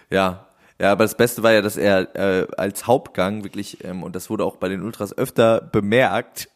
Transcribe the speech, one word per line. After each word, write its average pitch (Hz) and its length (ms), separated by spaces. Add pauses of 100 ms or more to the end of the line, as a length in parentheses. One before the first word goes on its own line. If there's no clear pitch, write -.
Ja. 92 340 (360)
Ja, 98 120
aber 101 140
das - 120
Beste 117 240
war 113 120
ja, 104 100
dass 104 120
er, 95 400
äh, 92 300 (100)
als - 300
Hauptgang 107 580
wirklich, 101 400
ähm, 90 200
und 87 120
das 90 140
wurde 98 160
auch 92 120
bei 92 120
den 95 140
Ultras 104 340
öfter 113 420
bemerkt, 107 960